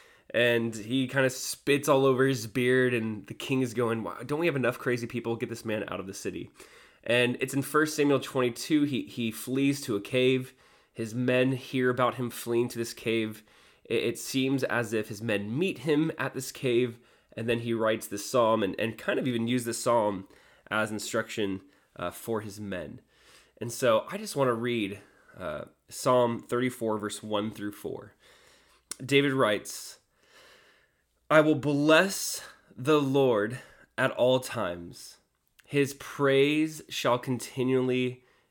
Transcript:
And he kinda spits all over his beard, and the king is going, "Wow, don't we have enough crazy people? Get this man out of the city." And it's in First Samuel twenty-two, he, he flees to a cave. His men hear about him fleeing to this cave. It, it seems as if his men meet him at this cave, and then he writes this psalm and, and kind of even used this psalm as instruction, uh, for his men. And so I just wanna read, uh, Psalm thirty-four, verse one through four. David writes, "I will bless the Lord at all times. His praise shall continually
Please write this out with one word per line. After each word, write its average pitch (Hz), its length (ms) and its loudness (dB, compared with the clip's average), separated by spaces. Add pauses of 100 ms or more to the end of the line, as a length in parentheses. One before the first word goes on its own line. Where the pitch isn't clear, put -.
(340)
And 117 400 2
he 120 340 -2
kinda 131 220 2
spits - 580 -2
all 135 160 6
over 131 220 6
his 123 200 0
beard, 127 460 2
and 110 340 -4
the - 60 -12
king 131 300 -2
is 117 100 -2
going, 113 300 0
"Wow, 87 240 -8
don't 147 140 -4
we 170 60 2
have 160 80 2
enough 131 240 0
crazy 120 280 -2
people? 117 300 -4
Get 117 120 -4
this 117 160 -10
man 107 240 -4
out 92 100 -6
of 95 80 -10
the 98 60 -8
city." 90 380 -8 (520)
And 120 380 2
it's 135 140 -2
in 139 80 2
First 151 340 2
Samuel 143 240 4
twenty-two, 127 640 0
he, 139 220 0
he 117 260 -4
flees 139 500 0
to 107 160 -2
a 95 60 -4
cave. 127 500 0 (400)
His 113 220 -8
men 127 380 2
hear 127 360 0
about 123 280 2
him 123 120 -4
fleeing 117 400 0
to 117 100 -8
this 113 140 -6
cave. 110 500 -2 (420)
It, - 180 -2
it 117 160 -2
seems 135 460 0
as 113 300 -2
if 107 140 -2
his 101 120 -12
men 107 380 -2
meet 180 220 -2
him 156 360 0
at 131 160 -6
this 135 180 -8
cave, 123 480 0 (380)
and 113 100 -6
then 117 120 2
he 117 160 -2
writes 110 320 0
this - 180 -8
psalm 113 380 4
and, 92 180 0
and 113 160 -2
kind - 220 -2
of 190 80 -2
even 117 200 0
used 120 200 0
this 117 160 -4
psalm 107 440 2 (440)
as 107 200 0
instruction, 107 680 -4 (360)
uh, 87 140 -6
for 110 300 -6
his 104 180 -12
men. 95 440 -10 (580)
And 120 100 -6
so 117 400 2
I 180 60 -6
just 208 200 -10
wanna 131 180 2
read, 113 460 -2 (380)
uh, 78 260 -8 (260)
Psalm 123 500 2
thirty-four, 123 560 -2
verse 104 260 -8
one 107 280 -2
through 101 220 -8
four. - 420 -10 (920)
David 139 300 4
writes, 107 640 -2 (1300)
"I 156 140 8
will 156 120 4
bless 151 840 2 (340)
the 147 280 4
Lord 127 560 2 (400)
at 127 140 2
all 127 280 4
times. 87 800 -8 (480)
His 139 260 2
praise 143 960 2
shall 123 300 0
continually 127 1080 -2 (260)